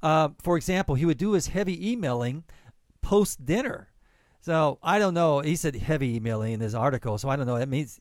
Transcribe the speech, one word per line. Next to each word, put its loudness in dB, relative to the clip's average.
uh, 4
for 2
example, 0
he 2
would 2
do 0
his 2
heavy -2
emailing -2
post 2
dinner. -2
So 2
I 2
don't 2
know. 4
He 0
said -2
heavy 0
emailing -2
in -4
his -4
article, 0
so -4
I 0
don't -2
know. 0
That -2
means -4